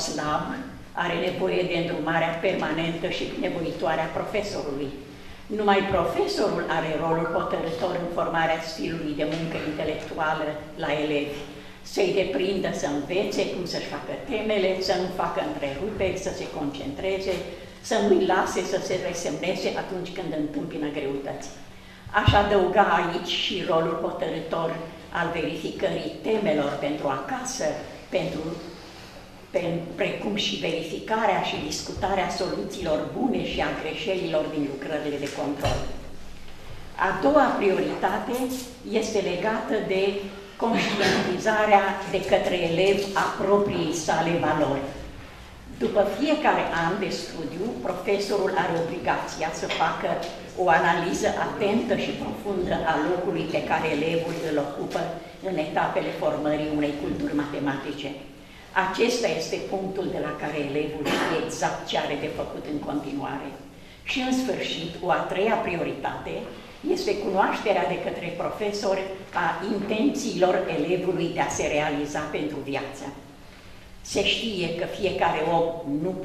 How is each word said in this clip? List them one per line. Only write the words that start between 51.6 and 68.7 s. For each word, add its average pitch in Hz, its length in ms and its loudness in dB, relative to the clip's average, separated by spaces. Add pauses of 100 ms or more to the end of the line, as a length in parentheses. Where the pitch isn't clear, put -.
și - 200 -2
profundă 180 520 -2 (160)
a 156 40 4 (140)
locului 175 460 0
pe 147 140 0
care 160 180 2 (100)
elevul 165 380 0 (140)
îl 147 80 0 (100)
ocupă - 340 -2 (480)
în 180 60 -2 (120)
etapele 165 440 0 (100)
formării 151 580 0
unei 147 220 2
culturi 147 420 -2
matematice. 139 640 -4 (760)
Acesta 226 420 4 (120)
este 170 180 -2 (140)
punctul 190 440 -2
de 147 120 -2
la 151 140 -4
care 151 160 -4 (120)
elevul 147 360 -2 (100)
știe 165 300 2
exact - 440 -2
ce - 80 0
are 151 280 0
de 147 40 -2 (100)
făcut - 240 -6 (100)
în 143 60 -2 (100)
continuare. 139 600 -4 (600)
Și, - 80 -2 (100)
în 262 140 2
sfârșit, 175 500 -2 (140)
o - 20 -2 (100)
a 139 40 0 (100)
treia 208 340 2
prioritate 160 680 -4 (600)
este - 160 2 (120)
cunoașterea 196 720 4
de - 120 -2
către 165 220 -4 (140)
profesori 202 600 0 (400)